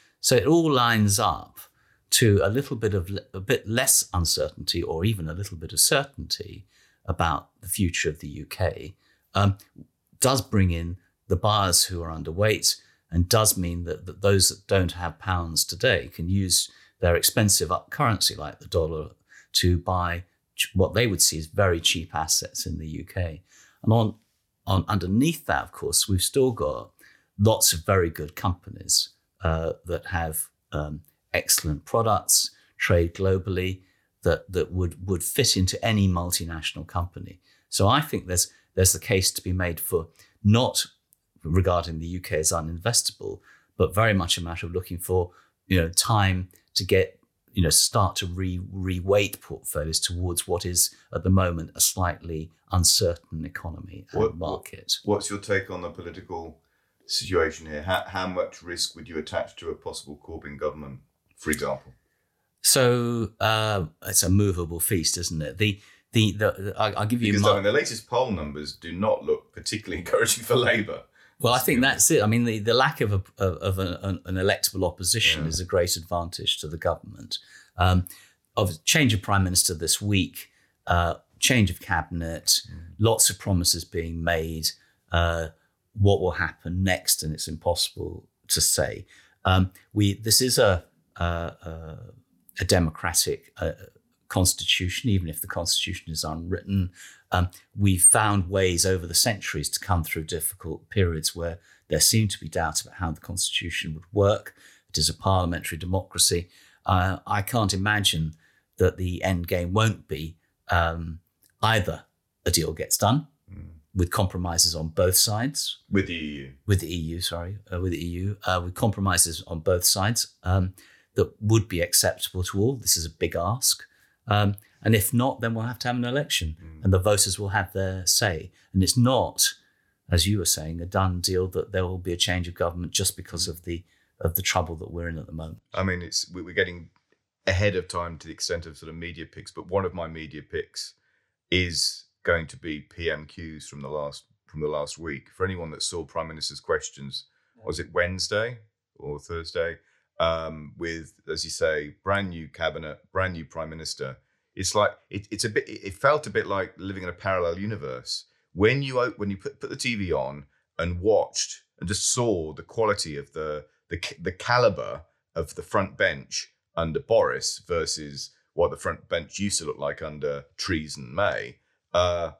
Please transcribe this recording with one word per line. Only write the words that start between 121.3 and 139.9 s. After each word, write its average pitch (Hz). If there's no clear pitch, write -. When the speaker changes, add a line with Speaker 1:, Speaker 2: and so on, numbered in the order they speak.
Speaker 1:
would 107
be 85
acceptable -
to 98
all. 123
This -
is 82
a 80
big 85
ask. 95
Um, 104
and 113
if 104
not, 123
then 117
we'll 113
have 120
to -
have 123
an 120
election 120
Speaker 2:
Mm. 80
Speaker 1:
and 95
the 95
voters 98
will 101
have 98
their 95
say. 90
And 95
it's -
not, 120
as 90
you 101
were 90
saying, 80
a 85
done 92
deal 92
that -
there 92
will 92
be 90
a 87
change 90
of 87
government 85
just -
because -
of 85
the, 87
of 82
the -
trouble 85
that -
we're 85
in 82
at -
the -
moment. 80
Speaker 2:
I 95
mean, 90
it's, -
we, 90
we're 85
getting 87
ahead 95
of 90
time 85
to -
the 80
extent 82
of 78
sort 80
of 80
media 82
picks, -
but -
one 95
of 87